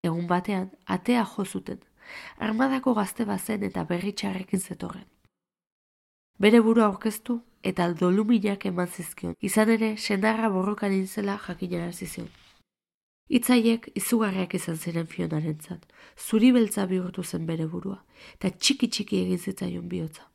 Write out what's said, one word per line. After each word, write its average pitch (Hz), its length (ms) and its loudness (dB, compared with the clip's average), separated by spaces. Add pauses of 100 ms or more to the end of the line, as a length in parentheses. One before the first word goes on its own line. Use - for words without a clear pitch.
Egun 170 240 -2
batean, 185 420 -2 (160)
atea 226 380 0 (120)
jo 196 100 -2
zuten. - 340 -8 (580)
Armadako 254 600 0
gazte 208 280 -2
bazen 202 380 -4
eta 185 260 -4
berri 180 240 -2
txarrekin 185 460 -4
zetorren. - 460 -10 (1400)
Bere 220 240 10
burua 226 240 6
aurkeztu 220 520 -4 (300)
eta 180 160 0 (120)
doluminak 202 640 2
eman 180 220 -2
zizkion. 175 520 -10
Izan 214 300 4
ere, 220 280 2
senarra 220 520 0
borrokan 196 460 0
hil 190 120 2
zela 202 380 -4
jakinarazi 175 600 -6
zion. 170 240 -12 (1000)
Hitz 240 240 2
haiek 226 420 4
izugarriak 196 600 0
izan 165 200 -4
ziren 165 300 -4
Fionarentzat. 160 800 -4 (320)
Zuri 226 340 4
beltza 208 380 4
bihurtu 185 340 -2
zen 165 220 -4
bere 160 220 -2
burua, 185 340 -8 (320)
eta - 160 -2
txiki-txiki 220 720 0
egin 185 160 0
zitzaion 180 500 -6
bihotza. 170 480 -8